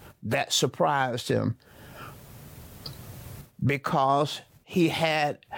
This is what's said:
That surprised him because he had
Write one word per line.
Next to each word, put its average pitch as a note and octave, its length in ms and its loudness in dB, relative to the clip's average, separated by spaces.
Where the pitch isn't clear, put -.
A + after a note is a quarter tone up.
That A#2+ 300 0
surprised C3+ 760 2
him A2 300 0
because C#3 800 2
he E3 240 4
had D#3 520 2